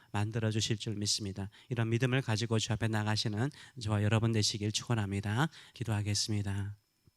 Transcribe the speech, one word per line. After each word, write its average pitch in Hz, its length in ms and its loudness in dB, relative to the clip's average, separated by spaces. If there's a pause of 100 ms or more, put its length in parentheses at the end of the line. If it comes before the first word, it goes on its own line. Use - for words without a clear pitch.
(120)
만들어 110 400 0
주실 107 260 0
줄 107 180 -6
믿습니다. 101 540 -2 (200)
이런 117 200 0
믿음을 123 320 2
가지고 113 380 0
주 - 140 -2
앞에 110 160 0
나가시는 110 600 0 (320)
저와 104 220 2
여러분 110 300 4
되시길 104 400 0
축원합니다. 104 760 0 (260)
기도하겠습니다. 104 1040 -2 (400)